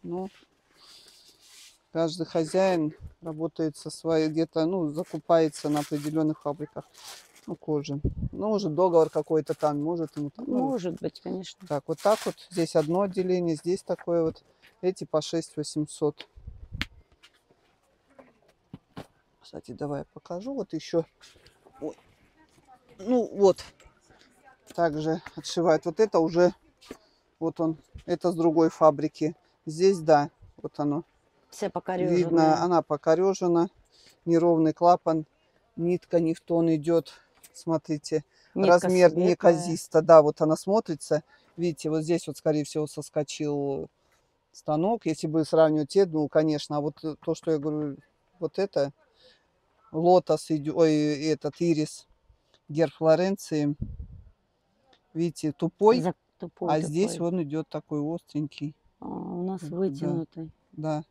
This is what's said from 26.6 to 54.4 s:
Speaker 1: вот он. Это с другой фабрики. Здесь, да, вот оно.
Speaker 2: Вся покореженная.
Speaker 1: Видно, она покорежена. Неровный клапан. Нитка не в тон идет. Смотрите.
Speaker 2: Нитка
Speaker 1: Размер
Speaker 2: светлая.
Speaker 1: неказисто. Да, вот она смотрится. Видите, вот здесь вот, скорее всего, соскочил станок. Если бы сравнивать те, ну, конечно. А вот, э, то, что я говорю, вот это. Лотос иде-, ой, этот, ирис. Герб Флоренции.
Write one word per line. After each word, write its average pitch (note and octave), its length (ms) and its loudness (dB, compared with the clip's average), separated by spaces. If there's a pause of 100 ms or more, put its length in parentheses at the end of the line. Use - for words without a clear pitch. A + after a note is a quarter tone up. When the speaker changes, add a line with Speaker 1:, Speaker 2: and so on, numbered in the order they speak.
Speaker 1:
вот D#3+ 200 -6
он. D#3+ 180 -2 (280)
Это F3 260 -2
с - 40 -4
другой D#3+ 340 4
фабрики. D#3 680 2 (300)
Здесь, F3 340 2
да, D3+ 300 4 (320)
вот - 180 -12
оно. D3 240 -2 (480)
Speaker 2:
Вся - 180 -8
покореженная. F3+ 460 -2 (140)
Speaker 1:
Видно, D#3+ 340 4
она F3 180 2
покорежена. E3+ 880 2 (560)
Неровный E3 480 4
клапан. E3+ 520 2 (520)
Нитка E3+ 420 -2
не E3 140 0
в - 80 -8
тон E3 340 2
идет. D#3+ 380 0 (400)
Смотрите. D#3 680 -4 (320)
Speaker 2:
Нитка F3+ 340 4
Speaker 1:
Размер - 0 -
Speaker 2:
светлая. F3+ 380 6
Speaker 1:
неказисто. E3+ 720 2
Да, D#3+ 200 10
вот D3 200 0
она D#3 160 4
смотрится. F3 640 -2 (340)
Видите, E3+ 320 -4
вот D#3 140 -2
здесь E3 240 -2
вот, D3 100 -12
скорее D3+ 260 0
всего, D3+ 240 -4
соскочил D3 1040 -6 (640)
станок. F3 520 -2
Если D#3+ 220 -4
бы D#3 180 0
сравнивать D#3 440 4
те, G3 160 4
ну, D#3 240 -2
конечно. D#3 480 0
А D3 40 -2
вот, D3+ 220 -8
э, D#3 200 -6
то, D#3+ 120 -2
что - 160 -4
я D#3 80 0
говорю, D3+ 380 -4 (420)
вот D#3+ 200 -6
это. C#3+ 340 -2 (1000)
Лотос E3+ 580 2
иде-, D3+ 240 -2
ой, D#3+ 180 6 (340)
этот, D3+ 340 -4
ирис. D#3 460 -2 (600)
Герб D3+ 260 0
Флоренции. D#3+ 800 2 (1400)